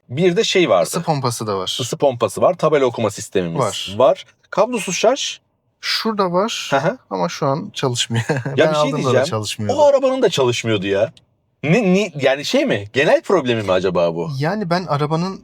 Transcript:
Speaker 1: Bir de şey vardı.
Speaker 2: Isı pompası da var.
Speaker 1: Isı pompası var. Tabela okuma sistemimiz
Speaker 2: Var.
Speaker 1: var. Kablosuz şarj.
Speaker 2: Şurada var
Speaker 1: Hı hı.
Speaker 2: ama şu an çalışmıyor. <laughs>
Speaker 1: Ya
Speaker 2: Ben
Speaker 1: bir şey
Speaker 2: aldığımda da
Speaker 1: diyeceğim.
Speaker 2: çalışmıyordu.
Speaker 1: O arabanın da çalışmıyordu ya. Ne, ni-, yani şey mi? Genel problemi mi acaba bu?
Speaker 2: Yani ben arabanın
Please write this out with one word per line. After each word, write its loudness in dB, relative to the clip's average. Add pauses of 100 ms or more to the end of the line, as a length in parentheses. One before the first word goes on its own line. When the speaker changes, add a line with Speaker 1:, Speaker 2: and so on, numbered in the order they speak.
Speaker 1:
Bir 2
de 2
şey 2
vardı. 4
Speaker 2:
Isı -4
pompası -2
da -2
var. -6
Speaker 1:
Isı -6
pompası 0
var. 4
Tabela 2
okuma 0
sistemimiz -4
Speaker 2:
Var. -4
Speaker 1:
var. 4 (240)
Kablosuz -2
şarj. 0 (420)
Speaker 2:
Şurada -2
var -2
Speaker 1:
Hı 2
hı. -2 (120)
Speaker 2:
ama -4
şu -6
an -2
çalışmıyor. -2
<laughs> -2
Speaker 1:
Ya -2
Speaker 2:
Ben 2
Speaker 1:
bir 0
şey 2
Speaker 2:
aldığımda 0
da -2
Speaker 1:
diyeceğim. 2
Speaker 2:
çalışmıyordu. -4
Speaker 1:
O 8
arabanın 4
da 4
çalışmıyordu 0
ya. 0 (520)
Ne, 2 (100)
ni-, 0 (100)
yani 2
şey 0
mi? -2
Genel 4
problemi 0
mi 0
acaba 2
bu? -4 (100)
Speaker 2:
Yani -2
ben 0
arabanın -2